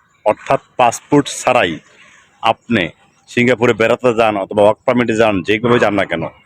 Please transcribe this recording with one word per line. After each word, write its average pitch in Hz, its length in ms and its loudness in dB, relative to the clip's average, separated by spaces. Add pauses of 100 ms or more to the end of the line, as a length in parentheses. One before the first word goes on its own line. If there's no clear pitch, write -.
(260)
অর্থাৎ 208 340 -2 (160)
পাসপোর্ট 127 500 0 (140)
ছাড়াই 117 320 0 (680)
আপনি 113 420 -2 (440)
সিঙ্গাপুরে 120 460 0
বেড়াতে 113 400 0
যান 110 220 2
অথবা 101 260 -2
ওয়ার্ক 104 220 2
পারমিটে 120 320 0
যান, 110 260 2
যেভাবে 113 360 0
যান 107 160 0
না 98 100 0
কেন, 82 180 -6 (240)